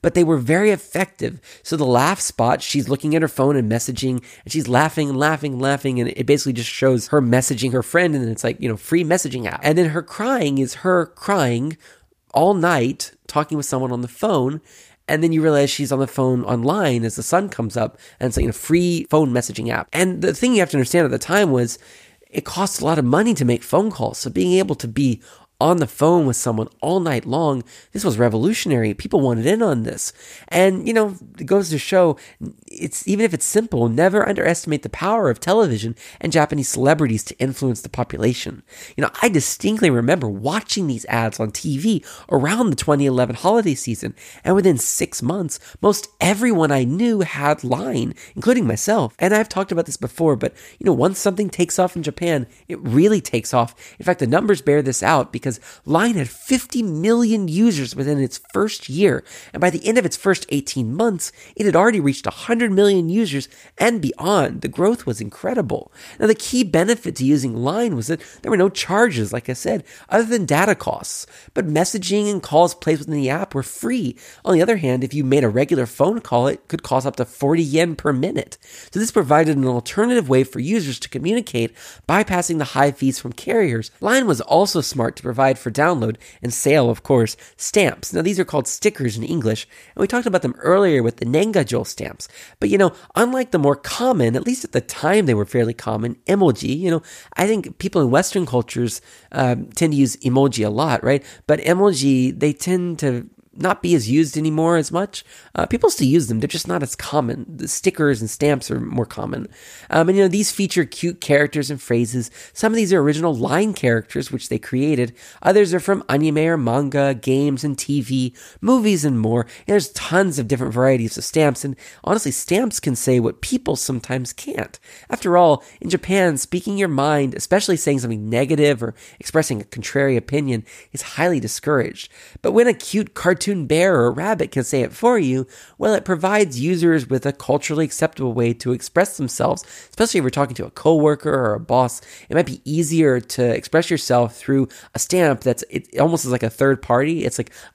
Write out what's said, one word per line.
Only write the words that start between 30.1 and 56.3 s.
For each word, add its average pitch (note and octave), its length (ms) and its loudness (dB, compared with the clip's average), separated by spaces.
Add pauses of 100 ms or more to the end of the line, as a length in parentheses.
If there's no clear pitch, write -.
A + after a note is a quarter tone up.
And, F#3+ 400 2
you A3+ 60 0
know, G#3 220 2 (220)
it E3+ 60 -14
goes F3+ 260 2
to D#3 80 0
show, F3 400 2 (480)
it's, - 420 -12
even G3+ 160 2
if G#3 80 2
it's - 140 -4
simple, F3 420 0
never F3+ 400 2
underestimate E3 540 -2
the - 80 -10
power G3 400 0
of A2+ 100 -2
television B2+ 560 0 (240)
and - 140 -2
Japanese D3 340 2
celebrities C3+ 580 2
to - 120 -14
influence C3 440 -2
the - 80 -14
population. - 760 -4 (340)
You C#3+ 60 0
know, - 80 0 (100)
I A#3 80 4
distinctly F#3+ 640 0
remember B2 360 2
watching D3 600 -4
these A#2 180 -4
ads A2+ 340 -2
on A2 120 -4
T C#3+ 260 -4
V F#3+ 260 0 (280)
around F3 400 2
the B2 40 0
twenty C#3+ 300 2
eleven B2+ 300 2
holiday G3 400 2
season, - 400 -6 (280)
and F3+ 120 2
within F3+ 240 4
six - 420 -4
months, D#3+ 380 -4 (200)
most G3 280 0 (120)
everyone G3 520 2
I C3 140 2
knew G#3 340 0
had D3 440 -2
Line, B2+ 520 -4 (200)
including B3 300 2
myself. G3+ 540 0
And F#3+ 120 2
I've G#3+ 160 2
talked F#3+ 240 -6
about E3 140 0
this C#3+ 100 -10
before, D3 400 0
but, - 200 -4 (240)
you - 80 -6
know, F3+ 60 6
once D#3+ 260 0
something G3 320 -2
takes - 260 -2
off F3+ 180 0
in F3 60 -6
Japan, D3+ 460 -2 (200)
it - 120 -10
really E3 420 4
takes - 320 -4
off. A#2 220 0 (240)
In - 60 -14
fact, F3+ 160 0
the C3+ 40 0
numbers F3+ 380 2
bear D3 180 4
this C3 220 -4
out D3 280 2
because B2+ 200 -6 (320)
Line G3+ 320 2
had C3+ 140 -2
fifty - 520 -2